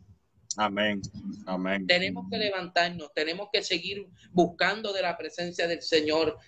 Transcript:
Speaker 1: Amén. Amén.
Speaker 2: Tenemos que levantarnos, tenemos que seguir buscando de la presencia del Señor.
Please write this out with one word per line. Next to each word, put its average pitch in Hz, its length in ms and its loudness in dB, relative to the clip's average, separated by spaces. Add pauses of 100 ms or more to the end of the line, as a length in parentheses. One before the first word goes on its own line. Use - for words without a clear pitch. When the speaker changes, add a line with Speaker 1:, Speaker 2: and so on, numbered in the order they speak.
(580)
Speaker 1:
Amén. 104 440 2 (440)
Amén. 92 400 0
Speaker 2:
Tenemos 185 460 -4
que 226 60 -4
levantarnos, 175 760 -2
tenemos 165 400 -4
que 196 80 2
seguir 190 460 -4 (240)
buscando 190 640 2
de 190 100 0
la 170 120 2
presencia 175 520 -2
del 165 160 0
Señor. 156 540 4 (100)